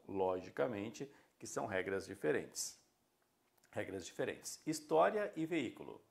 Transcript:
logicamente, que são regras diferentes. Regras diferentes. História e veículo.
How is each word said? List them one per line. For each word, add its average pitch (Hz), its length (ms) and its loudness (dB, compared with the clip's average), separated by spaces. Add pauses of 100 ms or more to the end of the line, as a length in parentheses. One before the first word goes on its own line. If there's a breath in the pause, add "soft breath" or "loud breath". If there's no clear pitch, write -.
logicamente, 101 1040 0 (280 loud breath)
que 113 80 -12
são 139 180 -2
regras 95 400 0
diferentes. 98 720 -2 (920)
Regras 95 340 -4
diferentes. - 580 -4
História 185 720 4
e 160 120 0
veículo. 107 520 -2 (120)